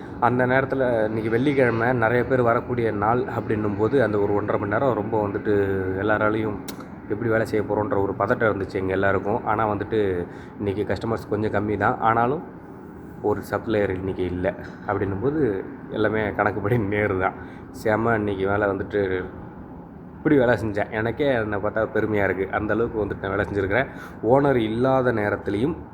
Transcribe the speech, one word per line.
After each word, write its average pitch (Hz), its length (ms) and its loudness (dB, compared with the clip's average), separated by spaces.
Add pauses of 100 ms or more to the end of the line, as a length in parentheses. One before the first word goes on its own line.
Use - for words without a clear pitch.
(200)
அந்த 123 260 2
நேரத்துல 131 580 2
இன்னைக்கு 110 260 -2
வெள்ளிக்கிழமை 120 640 2
நிறைய 117 320 2
பேர் 127 180 2
வரக்கூடிய 117 480 2
நாள் 107 340 2
அப்படின்னும் 107 540 -2
போது 117 240 4
அந்த 104 160 2
ஒரு 101 160 2
ஒன்றரை 104 260 0
மணி 104 120 -2
நேரம் 117 220 2
ரொம்ப 104 340 0
வந்துட்டு 98 540 0 (180)
எல்லாராலையும் 107 560 2 (520)
எப்படி 110 220 -2
வேலை 110 160 2
செய்ய 107 180 0
போறோன்ற 104 380 0
ஒரு 98 160 0
பதட்டம் 110 320 2
இருந்துச்சு 98 220 -2
எங்க 92 200 -2
எல்லாருக்கும். 98 520 0
ஆனா 110 240 0
வந்துட்டு 101 580 -2 (320)
இன்னைக்கு 101 300 -2
கஸ்டமர்ஸ் 110 400 -2
கொஞ்சம் 107 240 0
கம்மி 104 240 0
தான். 104 240 2
ஆனாலும் 120 420 2 (800)
ஒரு 104 280 0
சப்ளையர் 104 400 0
இன்னைக்கு 92 340 -4
இல்ல 90 300 -2 (320)
அப்படின்னும் 98 360 -2
போது 127 420 0 (260)
எல்லாமே 107 400 0
கணக்குப்படி 101 480 0
நேரு 101 400 0
தான். 92 140 2 (380)
செம 113 440 2
இன்னைக்கு 101 320 0
வேலை 101 220 2
வந்துட்டு 95 560 0 (920)
இப்படி 147 220 4
வேலை 120 260 6
செஞ்சேன். 101 260 -2
எனக்கே 110 360 0
என்னை 110 320 0
பார்த்தா 104 360 0
பெருமையா 104 300 2
இருக்கு. 95 280 2
அந்த 104 200 0
அளவுக்கு 110 320 0
வந்துட்டு 98 240 -4
நான் - 20 -2
வேலை 101 140 0
செஞ்சிருக்கிறேன். 101 420 0 (400)
ஓனர் 135 300 6
இல்லாத 123 560 2
நேரத்துலையும் 104 640 0 (180)